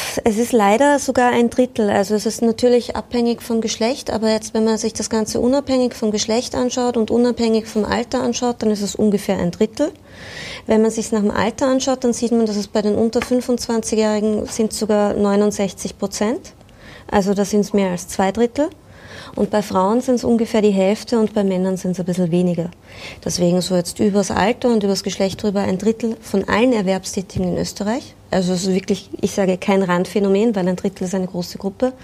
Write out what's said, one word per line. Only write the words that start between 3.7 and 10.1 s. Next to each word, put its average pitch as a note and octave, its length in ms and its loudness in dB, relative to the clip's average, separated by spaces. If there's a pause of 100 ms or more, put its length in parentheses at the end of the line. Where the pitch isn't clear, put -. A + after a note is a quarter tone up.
aber A3 220 0
jetzt, A3 220 -2
wenn A3 100 2
man A3 140 2
sich A3 160 -4
das - 160 -6
Ganze A3 320 -2
unabhängig C4 520 2
vom G#3+ 180 -2
Geschlecht A3 440 -2
anschaut B3 400 0
und A3 160 0
unabhängig A#3 560 2
vom G#3+ 160 -2
Alter A#3 400 -2
anschaut, A#3+ 360 -2
dann A3 120 0
ist G#3 100 -2
es G3+ 140 -6
ungefähr G3+ 420 0
ein F3 140 -2
Drittel. A3 400 -2 (760)